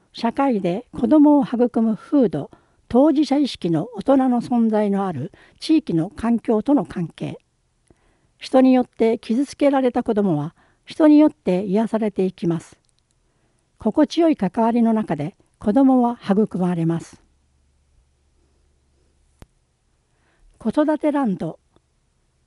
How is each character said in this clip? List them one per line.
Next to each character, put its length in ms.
社 200
会 280
で 300
子 160
ど 120
も 200
を 40
育 380
む 140
風 340
土、 200
当 260
事 120
者 120
意 100
識 220
の 260
大 60
人 160
の 120
存 280
在 200
の 160
あ 60
る 200
地 180
域 160
の 160
環 300
境 240
と 100
の 120
関 220
係。 300
人 240
に 120
よ 80
っ 60
て 320
傷 260
つ 100
け 140
ら 120
れ 100
た 120
子 120
ど 80
も 140
は、 180
人 220
に 120
よ 80
っ 40
て 340
癒 220
さ 120
れ 100
て 160
い 80
き 140
ま 120
す。 200
心 300
地 140
よ 80
い 60
関 280
わ 80
り 100
の 120
中 220
で 200
子 140
ど 120
も 160
は 220
育 340
ま 160
れ 120
ま 140
す。 220
子 120
育 280
て 140
ラ 120
ン 140
ド、 220